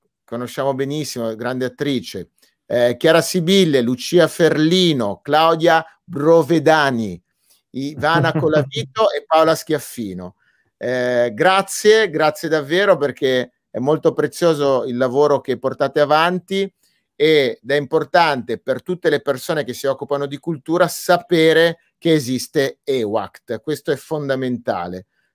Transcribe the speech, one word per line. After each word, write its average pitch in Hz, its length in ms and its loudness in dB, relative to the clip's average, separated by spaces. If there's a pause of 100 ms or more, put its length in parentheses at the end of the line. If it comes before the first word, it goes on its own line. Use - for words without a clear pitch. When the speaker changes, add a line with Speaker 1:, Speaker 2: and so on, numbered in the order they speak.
(240)
Speaker 1:
conosciamo 123 500 -6
benissimo, 135 640 -6
grande 127 300 -6
attrice, 123 640 -6 (360)
eh, 120 320 2
Chiara 165 220 4
Sibille, 165 600 2
Lucia 127 460 2
Ferlino, 156 960 0
Claudia 160 640 2 (180)
Brovedani, 143 1200 2 (500)
Ivana 147 640 -2
Speaker 2:
<laughs> 160 60 -2
Speaker 1:
Colavito 151 760 -2
e 156 140 -8
Paola 160 280 4
Schiaffino. 101 840 -8 (400)
Eh, 123 560 -2
grazie, 190 760 2
grazie 156 380 -2
davvero, 160 480 2
perché 131 560 -2 (180)
è - 80 -10
molto 151 340 0
prezioso 147 720 0
il 123 120 -6
lavoro 131 440 2
che 123 180 -4
portate 139 420 -2
avanti 175 680 0 (480)
ed 147 480 2
è 135 80 -2
importante 147 840 0
per - 240 -6
tutte 180 260 -4
le 147 140 0
persone 143 420 -4
che 120 80 -10
si 117 140 -8
occupano 139 400 -4
di 143 120 -10
cultura 165 480 -2
sapere 165 920 2 (200)
che 170 140 0
esiste 135 720 -2
ewact. 110 760 -4
Questo 151 300 -8
è 143 60 0
fondamentale, 123 1080 -6 (280)